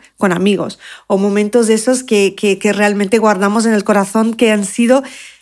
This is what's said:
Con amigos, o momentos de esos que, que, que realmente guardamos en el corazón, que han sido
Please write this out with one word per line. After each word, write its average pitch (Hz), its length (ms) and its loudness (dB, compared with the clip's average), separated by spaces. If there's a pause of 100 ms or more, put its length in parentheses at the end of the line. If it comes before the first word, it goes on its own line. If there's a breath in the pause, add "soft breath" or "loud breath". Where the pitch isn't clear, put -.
(180 soft breath)
Con 196 140 0
amigos, 190 480 -2 (280 loud breath)
o 196 100 0
momentos 208 500 0
de 220 60 4
esos 254 300 0
que, 196 340 0
que, 196 200 0
que 208 140 0
realmente 202 460 0
guardamos 208 480 0
en 226 80 2
el 202 100 0
corazón, 220 500 0
que 226 180 2
han 208 120 0
sido 240 400 2 (380 loud breath)